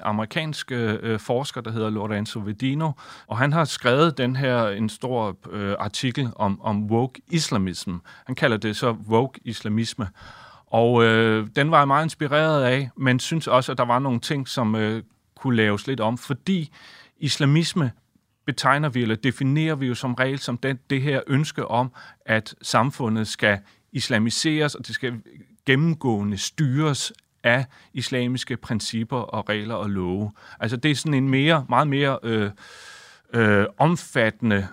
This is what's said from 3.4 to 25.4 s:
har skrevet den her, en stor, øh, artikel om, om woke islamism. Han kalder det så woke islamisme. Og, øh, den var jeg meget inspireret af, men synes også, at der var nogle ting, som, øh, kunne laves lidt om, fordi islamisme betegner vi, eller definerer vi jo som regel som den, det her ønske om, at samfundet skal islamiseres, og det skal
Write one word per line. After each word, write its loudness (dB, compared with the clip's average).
har 2
skrevet 2
den 0
her, 0
en -2
stor, -4
øh, -4
artikel -4
om, -2
om -2
woke 0
islamism. -2
Han -8
kalder 2
det -4
så 0
woke 0
islamisme. -4
Og, 4
øh, 4
den 2
var 6
jeg 6
meget 2
inspireret 0
af, 2
men 2
synes -4
også, 2
at -4
der 2
var 2
nogle 0
ting, -4
som, 0
øh, -2
kunne -2
laves 2
lidt -4
om, 0
fordi -4
islamisme 2
betegner 2
vi, 0
eller 2
definerer 0
vi -2
jo -2
som -4
regel -2
som -6
den, -4
det 0
her 0
ønske 0
om, 0
at -2
samfundet 0
skal 2
islamiseres, 0
og -14
det -8
skal -4